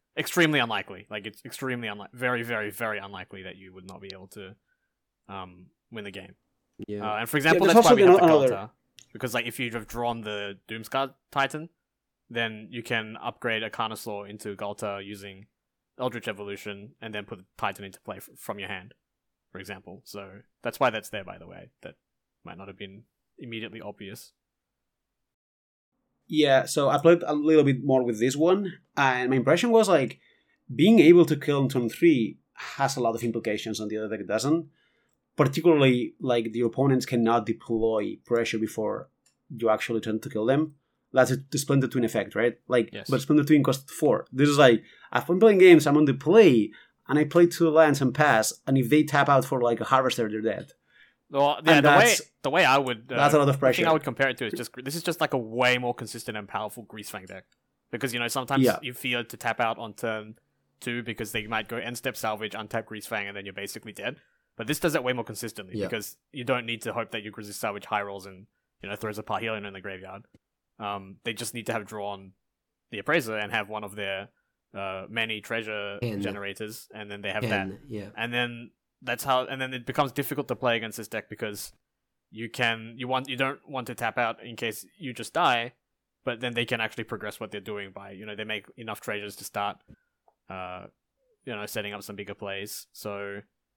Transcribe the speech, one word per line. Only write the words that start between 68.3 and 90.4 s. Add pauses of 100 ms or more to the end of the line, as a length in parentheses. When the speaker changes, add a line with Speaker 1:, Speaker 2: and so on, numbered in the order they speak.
Speaker 1:
you
know,
throws
a
Parhelion
in
the
graveyard. (560)
Um,
they
just
need
to
have
drawn (580)
the
Appraiser
and
have
one
of
their, (440)
uh,
many
treasure
Speaker 2:
And
Speaker 1:
generators,
and
then
they
have
Speaker 2:
And, (200)
Speaker 1:
that. (100)
Speaker 2:
yeah.
Speaker 1:
And
then (300)
that's
how,
and
then
it
becomes
difficult
to
play
against
this
deck
because (600)
you
can,
you
want,
you
don't
want
to
tap
out
in
case (140)
you
just
die, (500)
but
then
they
can
actually
progress
what
they're
doing
by,
you
know,
they
make (100)
enough
treasures
to
start, (720)